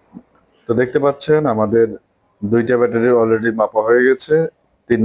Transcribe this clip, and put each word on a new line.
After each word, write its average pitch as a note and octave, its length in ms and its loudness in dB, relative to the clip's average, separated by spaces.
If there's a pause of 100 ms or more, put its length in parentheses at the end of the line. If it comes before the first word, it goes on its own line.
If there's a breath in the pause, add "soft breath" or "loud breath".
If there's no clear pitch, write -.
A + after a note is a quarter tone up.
(680)
তো - 40 0
দেখতে B2+ 260 -2
পাচ্ছেন C#3+ 460 0
আমাদের A2 420 0 (540)
দুইটা A#2 400 0
ব্যাটারি A#2 280 0 (120)
already A2+ 380 0
মাপা G#2+ 280 0
হয়ে B2 200 4
গেছে, C3 280 0 (540)
তিন A2+ 160 0